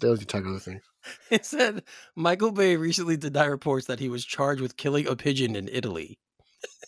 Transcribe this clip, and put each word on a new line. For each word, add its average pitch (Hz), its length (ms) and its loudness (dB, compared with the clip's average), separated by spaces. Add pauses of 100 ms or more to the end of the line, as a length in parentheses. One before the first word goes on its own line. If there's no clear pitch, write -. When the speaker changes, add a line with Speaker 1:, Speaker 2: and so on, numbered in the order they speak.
Speaker 1:
they 117 60 2
like 117 140 4
to 101 40 -12
tag 98 220 -4
other 95 120 -4
things. 95 220 -12 (240)
Speaker 2:
<laughs> - 240 -18
It 220 160 2
said, 226 380 0 (320)
"Michael 185 360 2
Bay 190 240 4
recently 165 400 0
denied 147 300 2
reports 139 400 0
that 120 140 -4
he 131 100 -4
was 123 160 -4
charged 139 340 0
with 127 160 -4
killing 147 320 0
a 131 80 0
pigeon 131 400 0
in 101 140 -6
Italy." 87 540 -6
<laughs> - 40 -20 (600)